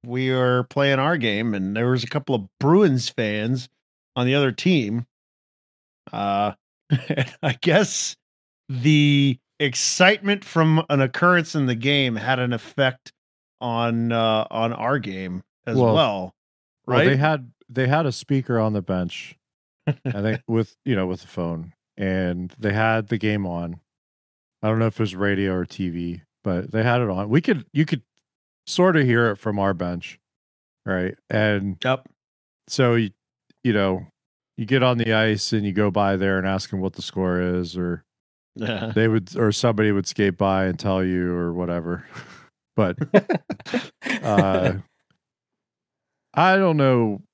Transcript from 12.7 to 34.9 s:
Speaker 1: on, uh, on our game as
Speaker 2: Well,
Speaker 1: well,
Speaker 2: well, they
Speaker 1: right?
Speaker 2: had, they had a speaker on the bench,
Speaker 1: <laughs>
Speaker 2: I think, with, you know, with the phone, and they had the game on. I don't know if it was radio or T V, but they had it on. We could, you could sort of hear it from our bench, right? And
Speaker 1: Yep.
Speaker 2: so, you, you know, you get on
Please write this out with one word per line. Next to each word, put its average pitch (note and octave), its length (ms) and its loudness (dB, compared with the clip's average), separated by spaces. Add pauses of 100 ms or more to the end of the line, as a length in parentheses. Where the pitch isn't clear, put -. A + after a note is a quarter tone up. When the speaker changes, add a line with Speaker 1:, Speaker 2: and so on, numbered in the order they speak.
Speaker 1:
on, A#2 520 -2
uh, A2+ 380 2
on A2+ 220 -2
our B2 260 -2
game F#2+ 440 -8 (240)
as A#2+ 100 -2
Speaker 2:
Well, A#2+ 180 4
Speaker 1:
well, G2+ 400 0 (520)
Speaker 2:
well, B2 140 2
they E3 80 6
Speaker 1:
right? C3+ 100 2
Speaker 2:
had, C#3 320 0 (180)
they B2+ 200 -2
had D3+ 180 2
a B2+ 60 -2
speaker B2+ 460 -2
on A2 140 2
the G#2 100 -2
bench, F2+ 540 -6 (300)
Speaker 1:
<laughs> - 200 -12
Speaker 2:
I B2+ 360 -4
think, G#2+ 240 -2
with, A2+ 280 -2 (120)
you C3 100 0
know, F#2+ 100 0
with F2+ 160 -6
the - 40 -20
phone, E2+ 460 -8 (240)
and F2+ 600 -4
they G#2 140 -2
had A2 360 0
the A2+ 100 -2
game G#2 280 -2
on. E2+ 340 -8 (840)
I A2 60 -2
don't A2 100 0
know A2+ 80 2
if A2 140 -2
it - 20 2
was F#2+ 140 -2
radio G2 380 0
or F2+ 120 -2
T F#2 240 -6
V, F2 320 -8 (220)
but F#2 260 -4
they A2 120 0
had A#2+ 180 2
it A#2 100 0
on. F#2+ 180 -4
We C3 120 2
could, E3 320 -2
you D3 140 2
could C#3+ 160 -4 (640)
sort F3+ 300 2
of D3 100 4
hear A#2 240 4
it G2 60 -4
from G#2 220 -4
our G2 160 2
bench, F2 440 -8 (680)
right? F#2+ 320 -4 (140)
And G#2 540 0
Speaker 1:
Yep. C3 220 -2 (600)
Speaker 2:
so, B2 260 2
you, A2 160 0 (540)
you A#2+ 80 2
know, F#2+ 340 0 (500)
you A#2 100 -6
get C3 160 2
on B2+ 160 2